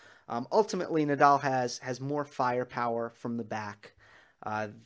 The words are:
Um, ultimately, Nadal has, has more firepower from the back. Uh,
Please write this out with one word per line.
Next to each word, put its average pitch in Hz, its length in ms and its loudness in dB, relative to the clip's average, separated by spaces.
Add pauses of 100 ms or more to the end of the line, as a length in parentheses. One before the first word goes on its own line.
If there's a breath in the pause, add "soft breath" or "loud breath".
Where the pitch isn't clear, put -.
(280 loud breath)
Um, 120 220 -6
ultimately, 180 560 2
Nadal 143 360 6
has, 131 360 0
has 127 220 -8
more 143 240 -4
firepower 123 840 -2
from 117 260 -8
the 117 80 -6
back. 107 480 -10 (500 soft breath)
Uh, 107 260 -4 (180)